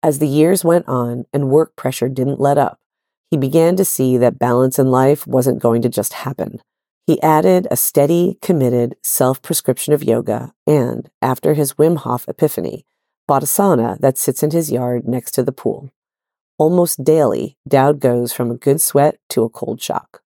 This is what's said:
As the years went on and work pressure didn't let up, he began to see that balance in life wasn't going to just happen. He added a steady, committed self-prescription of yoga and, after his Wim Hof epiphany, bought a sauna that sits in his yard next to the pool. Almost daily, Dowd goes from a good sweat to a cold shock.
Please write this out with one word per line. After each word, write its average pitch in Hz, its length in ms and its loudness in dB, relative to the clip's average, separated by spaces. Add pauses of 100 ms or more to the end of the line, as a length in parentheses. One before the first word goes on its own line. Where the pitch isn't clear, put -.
As 147 160 0
the 151 100 -2
years 160 380 2
went 170 200 2
on 120 460 -4
and 143 160 -2
work 156 280 2
pressure 127 340 -4
didn't 131 300 -4
let 139 180 2
up, 127 200 -2 (520)
he - 60 -2
began 165 400 2
to 190 80 2
see 127 320 0
that 120 220 2
balance 123 400 2
in 131 120 2
life 131 360 2
wasn't 127 340 0
going 117 220 2
to 120 80 0
just - 240 -4
happen. - 480 -10 (440)
He 165 140 0
added 175 500 2
a - 60 0
steady, 170 640 0
committed 123 600 0
self-prescription - 920 -2
of 147 100 0
yoga 117 520 -2 (120)
and, 123 440 0 (100)
after 131 320 0
his 143 220 -2
Wim 160 240 2
Hof 123 280 -6
epiphany, - 600 -4 (400)
bought 139 160 0
a 143 40 -6
sauna 131 540 0
that 135 160 2
sits - 260 -4
in 151 100 -2
his 160 200 -2
yard 123 340 -4
next 123 260 -4
to 131 100 -2
the 131 100 -2
pool. - 380 -6 (640)
Almost 170 480 0
daily, 143 540 0 (100)
Dowd 139 320 4
goes 120 320 0
from 120 180 -4
a 120 60 -6
good 143 240 0
sweat 147 380 2 (100)
to - 160 0
a 113 60 -4
cold 110 320 -8
shock. - 500 -10